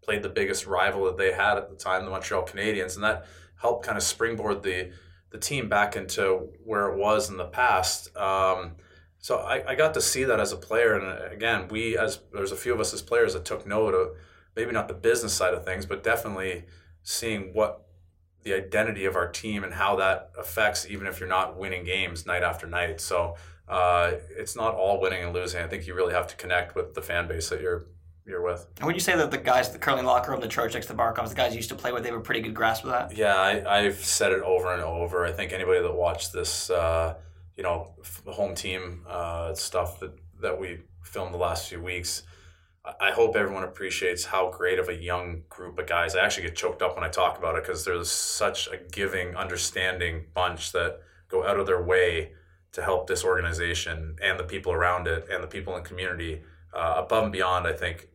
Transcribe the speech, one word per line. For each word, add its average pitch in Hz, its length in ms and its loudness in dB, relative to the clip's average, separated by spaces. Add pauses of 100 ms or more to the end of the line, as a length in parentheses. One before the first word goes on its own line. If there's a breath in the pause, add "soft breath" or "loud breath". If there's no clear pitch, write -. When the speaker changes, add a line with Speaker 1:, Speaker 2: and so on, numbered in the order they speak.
Speaker 1:
played 104 180 0
the 101 80 -4
biggest 98 380 -2
rival 98 380 2
that 90 120 0
they 95 140 4
had 101 260 4
at 98 120 -6
the 98 60 -18
time, 95 300 0
the 95 60 -6
Montreal 95 340 -2
Canadiens, 98 500 -2
and 101 100 -8
that 101 200 0 (360 loud breath)
helped 120 240 0
kind 110 120 -2
of 92 60 -2
springboard 107 580 0
the, 90 300 -2 (400 loud breath)
the 107 60 -16
team 123 320 -4
back 104 260 4
into 95 540 0 (140)
where 104 260 2
it 92 100 -2
was 104 300 4
in 95 80 -8
the 90 80 -4
past. 101 720 0
Um, 95 560 2 (440 soft breath)
so - 200 -2
I, 131 340 -2
I 131 40 0
got 156 200 4
to 135 60 2
see 131 240 2
that 113 160 4
as 101 100 0
a 95 60 -6
player, 110 380 4
and 95 380 -6
again, 104 360 0
we 113 280 -2
as, - 220 0 (140)
there's 98 180 -4
a 95 60 -6
few 123 160 0
of 110 80 0
us - 120 0
as 98 80 -8
players 117 320 4
that 87 120 -6
took 101 200 -6
note 101 300 2
of 92 140 4 (480 loud breath)
maybe 117 160 -2
not 107 160 0
the - 40 -6
business 113 400 2
side 90 200 4
of 85 120 -4
things, 92 200 -4
but 98 180 -6
definitely 95 600 -2 (360 soft breath)
seeing 101 520 -4
what - 340 2 (560)
the 101 100 0
identity 98 520 0
of 92 100 2
our 87 140 2
team 104 340 -6
and 90 100 -8
how 98 220 2
that - 420 2
affects, - 520 0
even 98 180 -6
if 87 120 -6
you're 92 100 -6
not 92 280 2
winning 92 280 -6
games 90 400 -2
night 87 180 0
after 82 240 -2
night. 85 340 -2
So, 85 340 0 (320 loud breath)
uh, 90 440 4 (180)
it's 110 260 -10
not 113 200 0
all 98 260 4
winning 92 220 0
and 85 100 -4
losing. 90 260 -2
I 82 80 -4
think 85 200 -6
you 90 80 -8
really 90 180 2
have 87 140 2
to - 80 -14
connect 90 400 -2
with 90 180 -4
the - 80 -6
fan 87 260 -2
base 90 220 -4
that - 120 -4
you're, 87 260 -2 (360)
you're 90 200 -6
with. 87 240 -4 (100)
Speaker 2:
And 135 80 -4
would 175 100 0
you 185 60 -4
say 180 160 2
that 143 140 2
the 139 80 -4
guys 127 320 4
that - 100 -10
currently 131 200 2
in 127 40 0
the 127 60 4
locker 123 180 4
room, 123 100 -2
the 117 80 -4
Trocheks, 117 380 -2
the - 80 -10
Barkovs, 113 360 0
the - 60 -8
guys 120 180 2
you 117 40 -6
used 117 120 -4
to - 60 -6
play 123 160 -2
with, 117 120 -2
they 120 60 -2
have 117 100 -4
a - 20 -8
pretty 117 200 -2
good 110 120 -6
grasp 113 300 2
of 131 80 -4
that? 123 260 -2
Speaker 1:
Yeah, 104 180 6
I, 101 440 4
I've 98 260 2
said 98 280 4
it 92 100 2
over 90 280 4
and 87 120 0
over. 85 420 0
I 82 60 0
think 90 200 -4
anybody 92 300 4
that 87 140 0
watched 85 360 0
this, - 380 -4
uh, 82 460 2 (420 loud breath)
you 95 60 -8
know, 85 380 -4
f-, - 220 -14
the 98 100 -12
home 101 200 -2
team, 90 560 -6
uh, 85 460 -4
stuff - 460 -2
that, - 120 -10 (280)
that 92 180 -2
we 87 220 -8 (200)
filmed 90 320 -8
the 87 60 -6
last 85 280 0
few 85 140 -10
weeks, 87 400 -6 (640 soft breath)
I, - 220 -2
I 95 60 4
hope 113 220 4
everyone 98 280 2
appreciates 90 600 -2
how 92 260 2
great 90 260 0
of 90 120 0
a 87 60 -2
young 87 540 -4
group 90 300 -12
of - 80 -4
guys. 85 280 0
I 92 80 6
actually 104 200 0
get 82 120 -6
choked - 280 -2
up - 100 0
when 87 100 -4
I 80 60 -2
talk 85 300 2
about 82 160 0
it 80 80 0
'cause 85 200 -4
there's 87 280 -2
such - 560 -2
a 95 100 -8
giving, 90 580 -4
understanding 90 880 -2 (100)
bunch 87 380 -2
that 85 260 0 (300 soft breath)
go 92 140 2
out 101 160 2
of 98 60 2
their 92 160 2
way 87 520 4 (380 soft breath)
to - 120 -6
help 92 240 2
this 90 160 0
organization 85 1000 0
and 95 160 2
the 90 60 -4
people 90 300 -4
around 87 340 2
it 82 240 -2
and 90 100 -2
the - 60 -10
people 90 300 -8
in 87 60 -8
the - 40 -14
community, 85 540 -6 (320 soft breath)
uh, 82 240 0
above 107 260 2
and 104 80 0
beyond, 92 340 2
I 82 60 2
think 80 440 -4